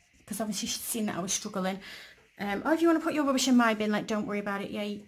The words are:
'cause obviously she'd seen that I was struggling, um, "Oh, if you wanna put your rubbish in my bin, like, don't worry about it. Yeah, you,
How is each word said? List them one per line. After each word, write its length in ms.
'cause 140
obviously 300
she'd 120
seen 260
that 100
I 20
was 140
struggling, 460
um, 240
"Oh, 80
if 100
you 60
wanna 140
put 120
your 120
rubbish 240
in 80
my 160
bin, 180
like, 160
don't 180
worry 140
about 220
it. 100
Yeah, 120
you, 240